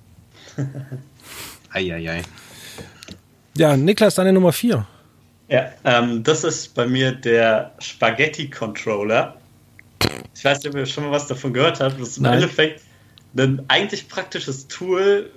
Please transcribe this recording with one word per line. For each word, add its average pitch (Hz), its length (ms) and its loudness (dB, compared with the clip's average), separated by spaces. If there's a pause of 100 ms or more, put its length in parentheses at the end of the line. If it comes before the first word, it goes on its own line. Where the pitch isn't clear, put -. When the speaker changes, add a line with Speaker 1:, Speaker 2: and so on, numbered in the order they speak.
(560)
Speaker 1:
<laughs> - 1160 -12
Ei, 92 220 -4
ei, 82 160 -8
ei. 82 120 -6 (1300)
Speaker 2:
Ja, 151 200 4
Niklas, 196 400 4
deine 190 160 4
Nummer 185 200 6
vier. 165 340 0 (600)
Speaker 3:
Ja, 131 220 0 (140)
ähm, 120 380 2
das 156 220 0
ist - 300 -4
bei 120 120 0
mir 131 260 2
der 117 680 2
Spaghetti-Controller. 117 1600 -2 (1000)
Ich - 100 -6
weiß 139 140 2
nicht, 151 100 -10
ob 143 80 -8
ihr 135 100 -4
schon 147 180 -6
mal 147 60 -6
was 143 160 -2
davon 135 260 -6
gehört 151 280 0
habt. 135 200 -2
Das 120 80 -8
ist - 80 -14
im 135 60 -4
Speaker 2:
Nein. 127 120 4
Speaker 3:
Endeffekt - 460 2 (560)
ein 135 320 2
eigentlich 190 400 0
praktisches 143 600 -8
Tool, 190 680 0